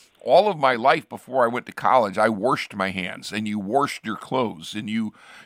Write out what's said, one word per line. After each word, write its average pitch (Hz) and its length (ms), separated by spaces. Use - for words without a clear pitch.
all 170 260
of 180 80
my 131 180
life 135 340
before 123 340
I 117 40
went 120 180
to - 60
college, 107 460
I 107 120
washed 113 460
my 95 160
hands, 95 400
and 107 160
you 104 100
washed 120 480
your 107 120
clothes, 104 580
and 104 140
you, 110 240